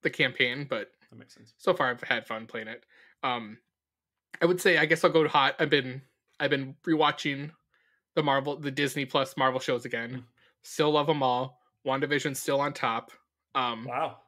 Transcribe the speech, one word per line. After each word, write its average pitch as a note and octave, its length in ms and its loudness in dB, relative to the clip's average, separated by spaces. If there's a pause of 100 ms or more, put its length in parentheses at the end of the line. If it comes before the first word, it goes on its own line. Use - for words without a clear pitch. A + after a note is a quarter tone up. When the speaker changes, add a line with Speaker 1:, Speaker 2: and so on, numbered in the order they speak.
Speaker 1:
the - 80 0
campaign, C3 600 -2
but A2 220 -6 (180)
Speaker 2:
That A#2+ 80 -20
makes - 180 -20
sense. - 220 -20
Speaker 1:
so - 160 2
far C3 160 2
I've B2 140 -6
had A#2 240 -2
fun A2+ 200 -8
playing A2 200 -10
it. A2 160 -14 (400)
Um, A#2 360 -4 (800)
I E3+ 40 2
would F3+ 140 2
say, F3+ 180 4
I D3+ 80 4
guess D#3+ 200 2
I'll D#3+ 60 6
go D#3+ 120 6
to C#3+ 60 2
hot. C#3 300 4
I've D#3 100 2
been, C3+ 320 0 (380)
I've C#3+ 100 0
been C3+ 260 -2 (100)
rewatching D3 680 0 (640)
the D#3+ 80 0
Marvel, C#3 340 0
the C#3+ 140 -6
Disney C#3+ 340 -2
Plus C3+ 320 -2
Marvel C3 220 2
shows B2 260 -4
again. A#2 320 -6
Speaker 2:
Mm. A#2+ 60 -12 (400)
Speaker 1:
Still D3+ 280 0
love D3 180 2
'em D3 140 2
all. B2+ 380 0 (240)
WandaVision's C#3 540 -2
still C#3 200 0
on C#3+ 140 0
top. A#2 380 -4 (440)
Um, A#2+ 300 -2
Speaker 2:
Wow. B2+ 320 -4 (100)